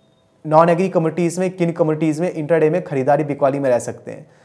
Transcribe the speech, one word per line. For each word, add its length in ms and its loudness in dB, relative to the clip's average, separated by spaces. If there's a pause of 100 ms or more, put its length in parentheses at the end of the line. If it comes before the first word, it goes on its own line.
(440)
नॉन 240 6
एग्री 200 2
कमोडिटीज 500 0
में, 120 -2
किन 220 -2
कमोडिटीज 480 0
में 120 -2
इंट्राडे 380 0
में 140 -2
खरीदारी 400 0
बिकवाली 340 0
में 120 0
रह 100 2
सकते 300 -12
हैं। 160 -16 (180)